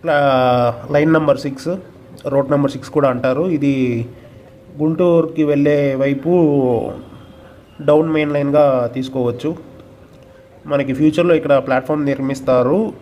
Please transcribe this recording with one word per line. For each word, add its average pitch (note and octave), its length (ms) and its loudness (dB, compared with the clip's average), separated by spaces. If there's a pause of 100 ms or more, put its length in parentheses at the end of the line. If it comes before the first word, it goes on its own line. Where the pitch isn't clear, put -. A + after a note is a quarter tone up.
ప్లా-, B2+ 680 2 (220)
లైన్ D3+ 220 2
నెంబర్ D3+ 280 0
సిక్స్, C#3 260 -8 (640)
రోడ్ C3+ 200 0
నెంబర్ C#3 220 0
సిక్స్ - 200 -14
కూడా C#3 180 2
అంటారు. B2+ 300 -2 (140)
ఇది C#3+ 160 0 (1080)
గుంటూరుకి E3 720 0
వెళ్ళే D3 260 2 (260)
వైపు C#3 280 -2 (1600)
డౌన్ D#3+ 280 4
మెయిన్ D3 200 -2
లైన్గా C#3+ 280 2 (320)
తీసుకోవచ్చు. C3 540 -4 (1200)
మనకి C#3+ 260 -2
ఫ్యూచర్లో D#3+ 420 2
ఇక్కడ C#3+ 140 2 (140)
ప్లాట్‌ఫామ్ C#3 420 -2
నిర్మిస్తారు. C3+ 680 0 (200)